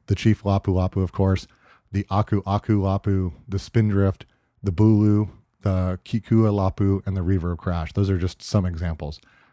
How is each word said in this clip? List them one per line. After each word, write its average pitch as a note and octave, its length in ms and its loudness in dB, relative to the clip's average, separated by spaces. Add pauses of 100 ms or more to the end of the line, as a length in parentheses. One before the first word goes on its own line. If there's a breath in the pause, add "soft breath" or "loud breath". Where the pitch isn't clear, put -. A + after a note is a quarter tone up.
the G2+ 80 -2
Chief - 280 2
Lapu G2 320 0
Lapu, F#2 280 0
of F#2 80 -2
course, F#2+ 380 0 (420 soft breath)
the G2 200 -4
Aku G2+ 360 0
Aku G2+ 360 0
Lapu, F#2+ 500 -2 (160)
the F#2+ 100 -6
Spindrift, G2 680 0 (360)
the F#2+ 100 -2
Bulu, G#2 580 4 (320)
the F#2 420 -2
Kikua A2 480 2
Lapu, G2 540 0
and F#2+ 100 -4
the F#2 60 -4
Reverb F2 340 0
Crash. E2+ 380 -6
Those G2+ 160 0
are F#2+ 80 0
just F2 240 -4
some G2 240 0
examples. D#2+ 540 -6 (320 soft breath)